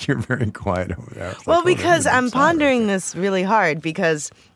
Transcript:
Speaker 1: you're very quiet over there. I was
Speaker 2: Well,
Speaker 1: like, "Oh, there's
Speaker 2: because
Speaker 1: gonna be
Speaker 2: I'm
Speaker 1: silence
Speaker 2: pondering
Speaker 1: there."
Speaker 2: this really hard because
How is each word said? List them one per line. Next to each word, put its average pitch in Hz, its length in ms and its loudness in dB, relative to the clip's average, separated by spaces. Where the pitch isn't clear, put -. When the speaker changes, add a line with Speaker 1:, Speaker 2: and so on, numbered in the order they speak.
Speaker 1:
you're 139 100 0
very 117 340 -2
quiet 92 460 -4
over - 160 -16
there. - 120 -12
I 90 80 -8
was - 120 -16
Speaker 2:
Well, 330 140 4
Speaker 1:
like, 330 40 -2
"Oh, - 20 0
there's 359 120 4
Speaker 2:
because 339 280 2
Speaker 1:
gonna 233 80 2
be 247 40 4
Speaker 2:
I'm 247 120 0
Speaker 1:
silence - 40 -14
Speaker 2:
pondering 277 540 2
Speaker 1:
there." 202 100 0
Speaker 2:
this - 180 -6
really 185 280 0
hard 185 380 2
because 160 500 -2